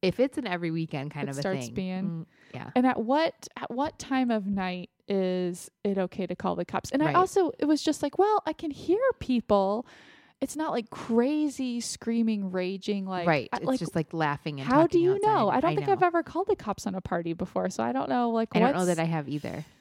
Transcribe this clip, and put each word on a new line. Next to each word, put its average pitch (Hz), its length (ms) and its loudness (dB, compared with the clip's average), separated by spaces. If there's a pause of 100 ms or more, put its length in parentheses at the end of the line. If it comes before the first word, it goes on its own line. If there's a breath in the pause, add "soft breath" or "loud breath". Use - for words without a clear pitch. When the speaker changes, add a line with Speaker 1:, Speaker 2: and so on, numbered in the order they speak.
Speaker 1:
if 185 160 2
it's 262 180 2
an 262 80 -4
every 175 240 -2
weekend 160 400 -4
kind 151 180 -6
Speaker 2:
It 139 40 -4
Speaker 1:
of 139 80 -6
a - 20 -4
Speaker 2:
starts 143 240 -2
Speaker 1:
thing. 113 80 -10
Speaker 2:
being 185 300 -4
Speaker 1:
Mm, 170 220 -4 (280 soft breath)
yeah. - 220 -10
Speaker 2:
And 247 100 4
at 254 180 2
what, 285 440 0 (100)
at - 140 -10
what 269 260 -4
time 262 320 0
of 214 160 0
night 185 460 -4 (160)
is 185 640 0 (120)
it 196 140 0
okay 185 300 -2
to 180 80 -4
call 180 200 -2
the 175 100 -4
cops? - 260 -4
And 277 100 2
I 311 60 4
Speaker 1:
Right. 294 80 2
Speaker 2:
also, 370 420 4
it - 80 -2
was 294 160 2
just - 220 0
like, 285 160 -4
well, 415 260 4
I 311 80 -2
can 330 160 -6
hear 330 300 0 (200)
people. 208 680 0 (520 loud breath)
It's - 160 -4
not, 311 160 -2
like, 226 200 -4
crazy 254 920 0
screaming, 220 680 -2
raging, 190 560 -2
like, 180 200 -2
Speaker 1:
Right. 151 240 2
Speaker 2:
I, - 60 -4
Speaker 1:
It's - 80 -4
Speaker 2:
like, 262 140 0
Speaker 1:
just, - 160 -6
like, 160 180 -2
laughing 147 460 -2
and 135 100 -6
Speaker 2:
how 277 140 6
do 339 160 4
Speaker 1:
talking - 20 4
Speaker 2:
you 359 140 4
Speaker 1:
outside. 403 180 0
Speaker 2:
know? 294 160 4
I - 120 4
don't 330 100 4
Speaker 1:
I - 40 0
Speaker 2:
think 403 120 -2
Speaker 1:
know. 403 60 4
Speaker 2:
I've 370 100 4
ever 339 180 4
called 349 260 -2
the 403 80 2
cops - 300 -6
on 196 80 -4
a 185 80 -6
party 170 320 -2
before, 185 380 -2
so - 120 -2
I 240 80 0
don't 269 160 -2
know, 247 220 0
like, 226 240 0
Speaker 1:
I - 60 4
don't 254 140 6
know - 120 0
Speaker 2:
what's 180 100 4
Speaker 1:
that 160 60 -4
I 160 40 2
have 160 220 -2
either. 147 380 -6 (160)